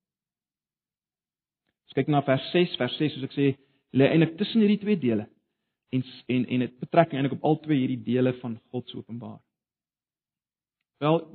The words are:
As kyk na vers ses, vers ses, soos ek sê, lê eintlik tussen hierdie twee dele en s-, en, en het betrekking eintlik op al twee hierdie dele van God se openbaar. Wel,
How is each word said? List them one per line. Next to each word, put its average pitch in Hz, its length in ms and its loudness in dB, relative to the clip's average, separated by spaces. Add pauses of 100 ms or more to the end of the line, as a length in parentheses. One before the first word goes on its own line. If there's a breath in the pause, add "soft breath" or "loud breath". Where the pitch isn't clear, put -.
(1900)
As 139 80 0
kyk 135 80 -2
na 143 160 2
vers 165 240 0
ses, 180 240 0
vers 123 240 -4
ses, 151 160 -2
soos 135 140 -10
ek - 80 -16
sê, 143 80 0 (500)
lê 135 160 6
eintlik 160 300 4
tussen 208 240 2
hierdie 208 180 4
twee 202 160 0
dele 113 300 -2 (680)
en 131 80 0
s-, - 240 -14
en, 127 240 0
en 123 140 0
het - 80 -8 (100)
betrekking 165 380 2
eintlik 135 160 -2
op - 100 -12
al 156 160 2
twee 147 220 0
hierdie 127 180 -4
dele 127 380 2
van 117 160 -10 (180)
God 123 160 -10
se 123 80 -12
openbaar. 113 380 -14 (1700)
Wel, 160 160 4 (140)